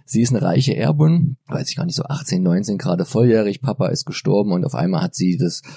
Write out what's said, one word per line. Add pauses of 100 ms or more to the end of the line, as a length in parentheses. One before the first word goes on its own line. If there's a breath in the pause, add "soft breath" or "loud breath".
sie
ist
eine
reiche
Erbin, (100)
weiß
ich
gar
nicht,
so
achtzehn,
neunzehn,
gerade
volljährig,
Papa
ist
gestorben
und
auf
einmal
hat
sie
das (160 loud breath)